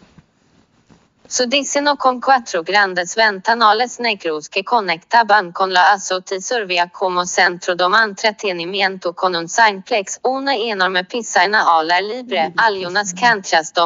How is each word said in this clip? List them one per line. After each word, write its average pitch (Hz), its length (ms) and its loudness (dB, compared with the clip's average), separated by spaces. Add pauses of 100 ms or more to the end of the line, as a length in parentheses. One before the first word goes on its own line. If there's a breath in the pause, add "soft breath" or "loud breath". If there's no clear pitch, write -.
(1300)
Su 247 200 -2
diseño 285 500 0
con 254 240 0
cuatro 247 420 0
grandes 185 520 0
ventanales 220 840 2
negros 180 480 -4
que 190 160 -4
conectaban 202 920 2
con 190 200 0
la 180 200 6
azote 190 460 -4
servía 185 520 -2
como 180 340 -2
centro 185 480 0
de 175 120 0
entretenimiento 190 1300 -2
con 185 200 -2
un 170 140 -6
cineplex, 208 720 0
una 269 340 -2
enorme 190 480 -2
piscina 208 640 0
al 160 220 2
aire 202 280 -2
libre, 180 400 -4
algunas 190 580 -2
canchas 190 580 0
de 175 120 0